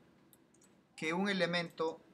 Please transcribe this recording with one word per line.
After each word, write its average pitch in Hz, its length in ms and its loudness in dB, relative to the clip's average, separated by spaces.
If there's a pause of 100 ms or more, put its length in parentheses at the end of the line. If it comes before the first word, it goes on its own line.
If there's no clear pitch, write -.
(960)
que 160 160 -2
un 190 160 2
elemento, 170 720 0 (140)